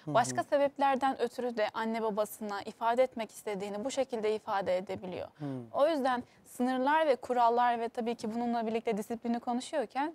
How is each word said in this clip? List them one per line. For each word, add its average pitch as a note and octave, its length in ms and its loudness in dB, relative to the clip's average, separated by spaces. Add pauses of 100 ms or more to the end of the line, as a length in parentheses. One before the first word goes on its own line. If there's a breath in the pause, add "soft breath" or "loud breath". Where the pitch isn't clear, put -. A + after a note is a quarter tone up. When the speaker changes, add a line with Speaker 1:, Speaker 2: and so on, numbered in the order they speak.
Speaker 1:
Hı D3+ 60 -6
hı. D3 40 0
Speaker 2:
Başka B3+ 280 2
sebeplerden C#4 800 2
ötürü A#3+ 340 -2
de G#3+ 180 0
anne A3+ 280 -2
babasına G#3 600 -2
ifade A#3 400 2
etmek B3+ 280 -2
istediğini G#3 540 -6
bu C4+ 60 -4
şekilde A3 440 0
ifade G3 420 -2
edebiliyor. F#3 500 -6 (120)
Speaker 1:
Hı. D3+ 60 -8 (280)
Speaker 2:
O C#4+ 160 4
yüzden B3+ 340 0 (220 soft breath)
sınırlar C4 640 2
ve B3+ 100 4
kurallar A#3+ 640 4
ve A#3 80 -2
tabii A#3 260 -4
ki A3 200 -6
bununla A#3 320 -2
birlikte A3+ 300 -2
disiplini A#3 440 -4
konuşuyorken C4 760 -4